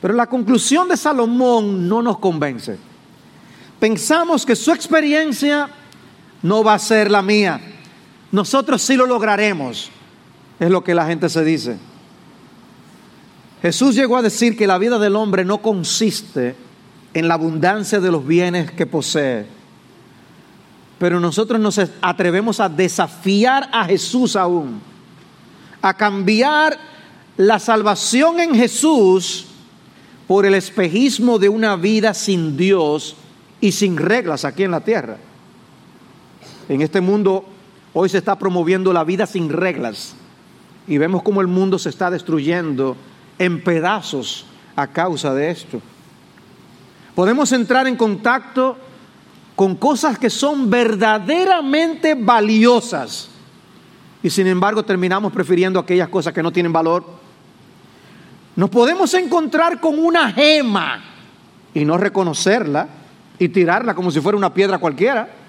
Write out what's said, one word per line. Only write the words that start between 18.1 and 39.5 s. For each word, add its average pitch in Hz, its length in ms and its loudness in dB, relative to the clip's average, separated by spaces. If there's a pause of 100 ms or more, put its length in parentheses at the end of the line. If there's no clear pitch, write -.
los 147 160 -2
bienes 175 440 0
que 165 160 -4
posee. 135 600 -2 (1500)
Pero 175 220 0
nosotros 214 400 0
nos 208 200 0 (200)
atrevemos 185 600 0
a 202 80 2
desafiar 202 1040 0
a 226 120 0
Jesús 202 520 0
aún, 170 440 -2 (1000)
a 190 120 0
cambiar 220 840 0 (580)
la 202 220 4
salvación 233 840 0
en 330 140 0
Jesús 220 920 2 (800)
por 196 200 2
el 196 80 4
espejismo 214 840 0
de 196 100 4
una 214 280 0
vida 214 380 0
sin 165 420 -2
Dios 160 600 0 (440)
y 202 120 2
sin 185 240 0
reglas 175 480 -2
aquí 139 180 -4
en 190 80 -2
la 165 100 -2
tierra. 127 360 -4 (1500)
En 135 140 0
este 156 180 -2
mundo 190 440 0 (480)
hoy 180 160 0
se 190 100 0
está 196 200 -2
promoviendo 185 540 0
la 165 120 2
vida 185 220 -2
sin 170 220 -4
reglas 160 680 -6 (720)